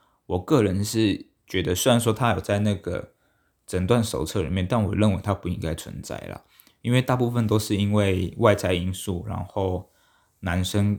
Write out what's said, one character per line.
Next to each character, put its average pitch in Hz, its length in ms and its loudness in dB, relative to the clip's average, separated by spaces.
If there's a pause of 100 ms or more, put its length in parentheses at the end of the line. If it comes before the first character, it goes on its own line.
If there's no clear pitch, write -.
(260)
我 90 120 -2
个 123 240 2
人 98 220 2
是 107 420 0 (200)
觉 95 160 -2
得， 90 120 0
虽 107 160 2
然 120 80 6
说 117 140 2
它 113 200 0
有 90 80 -2
在 101 180 0
那 104 160 2
个 - 400 -8 (520)
诊 92 200 -2
断 117 180 4
手 78 220 -4
册 98 160 -2
里 73 80 -4
面， 92 180 0
但 113 160 0
我 95 100 -2
认 101 200 2
为 90 80 -2
它 101 100 0
不 - 160 -4
应 90 100 -4
该 80 160 -4
存 - 280 -12
在 - 160 -10
啦， - 240 -12 (400)
因 120 100 0
为 127 80 4
大 127 160 0
部 123 140 2
分 117 160 0
都 107 120 4
是 107 180 0
因 101 180 2
为 92 420 2
外 107 180 6
在 92 200 0
因 90 180 -2
素， 92 340 -6
然 92 160 -6
后 92 460 -4 (560)
男 90 200 0
生 101 340 0